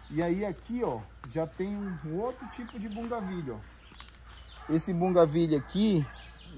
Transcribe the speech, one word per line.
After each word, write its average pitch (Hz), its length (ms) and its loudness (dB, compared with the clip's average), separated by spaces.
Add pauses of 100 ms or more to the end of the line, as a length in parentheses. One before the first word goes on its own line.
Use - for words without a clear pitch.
(120)
E 147 100 0
aí 175 240 2
aqui, 226 380 -4
ó, 135 160 0 (340)
já 160 140 0
tem 190 280 -4
um, 202 300 -6
um 160 140 -4
outro 254 300 -4
tipo 240 280 -10
de 214 100 -6
bungavilho, 190 720 -4
ó. - 1120 -14
Esse 165 220 0
bungavilho 170 640 6
aqui, 180 480 4 (520)